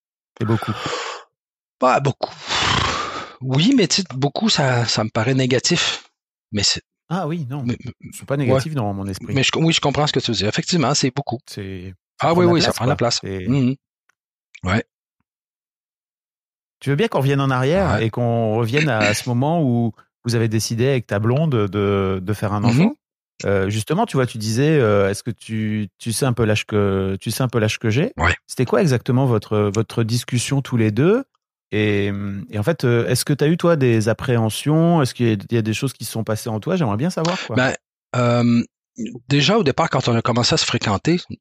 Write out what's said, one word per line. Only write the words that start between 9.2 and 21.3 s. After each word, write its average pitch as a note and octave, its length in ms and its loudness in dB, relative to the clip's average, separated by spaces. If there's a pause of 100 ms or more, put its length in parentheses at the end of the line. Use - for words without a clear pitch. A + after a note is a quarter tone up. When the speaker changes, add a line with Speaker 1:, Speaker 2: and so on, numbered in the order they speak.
Speaker 2:
Mais C3+ 80 2
je, - 140 0
oui, D#3+ 160 2
je - 80 0
comprends C#3+ 260 0
ce - 60 -2
que C3+ 80 0
tu A#2+ 100 -2
veux A2 60 -2
dire. G#2 120 0
Effectivement, D3 460 0
c'est C#3 200 0
beaucoup. A#2 320 -6
Speaker 1:
C'est, F#2+ 480 -12 (260)
ça C#3 80 0
Speaker 2:
Ah E3 60 4
Speaker 1:
prend F3 60 4
Speaker 2:
oui, F3 40 6
Speaker 1:
de F3 40 6
la F3 40 6
Speaker 2:
oui, D#3+ 80 4
ça C3 60 0
Speaker 1:
place, G#2+ 100 0
Speaker 2:
prend - 80 -4
de C3 60 2
la - 40 2
Speaker 1:
quoi. - 40 -6
Speaker 2:
place. A#2+ 240 0
Speaker 1:
C'est F#2+ 260 -6
Speaker 2:
Mhm. C3 260 2 (880)
Ouais. F#2 200 0 (2000)
Speaker 1:
Tu C3+ 100 -4
veux C#3+ 60 2
bien A3 120 2
qu'on F3+ 100 -2
revienne C#3 220 2
en C3+ 100 2
arrière C#3+ 440 2
Speaker 2:
Ouais. A2 120 0
Speaker 1:
et G#2+ 40 -2
qu'on A#2 460 0
revienne B2+ 320 0
à, A2+ 100 0
à G#2 160 2
ce - 140 -6
moment D3 340 0
où A#2+ 300 2 (320)
vous A#2 100 -2
avez A2+ 140 2
décidé A#2 400 0
avec C3 180 0
ta G#2 120 -2
blonde C3+ 360 2